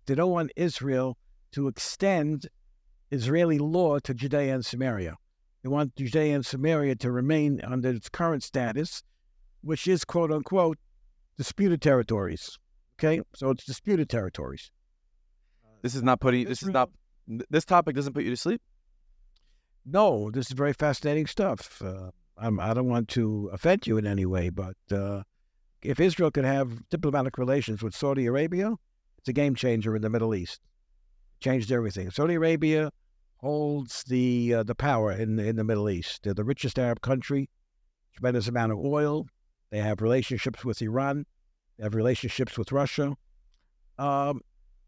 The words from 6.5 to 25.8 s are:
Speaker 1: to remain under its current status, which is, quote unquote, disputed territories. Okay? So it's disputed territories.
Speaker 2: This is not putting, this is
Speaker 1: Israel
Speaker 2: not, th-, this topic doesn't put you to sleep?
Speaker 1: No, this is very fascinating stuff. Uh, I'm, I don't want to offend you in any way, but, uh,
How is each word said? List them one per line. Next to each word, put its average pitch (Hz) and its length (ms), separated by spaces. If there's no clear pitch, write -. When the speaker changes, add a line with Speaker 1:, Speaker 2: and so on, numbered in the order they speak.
Speaker 1:
to 123 160
remain 143 480
under 127 300
its 117 180
current 165 340
status, 127 600
which 151 260
is, 180 180
quote 165 280
unquote, 165 460
disputed 175 460
territories. 110 760
Okay? 156 220
So 135 140
it's 127 160
disputed 165 420
territories. 78 640
Speaker 2:
This 123 120
is 135 80
not 123 180
putting, 123 240
this - 180
is 190 60
Speaker 1:
Israel 190 40
Speaker 2:
not, 127 180
th-, 117 220
this 156 160
topic 170 280
doesn't 139 200
put 147 100
you 104 60
to 123 60
sleep? 208 260
Speaker 1:
No, 139 460
this 120 160
is - 60
very 143 200
fascinating 147 540
stuff. - 560
Uh, 92 280
I'm, 107 200
I 101 140
don't 127 160
want 120 220
to 107 420
offend 175 340
you 110 120
in 107 80
any 98 180
way, 90 240
but, 92 280
uh, 98 320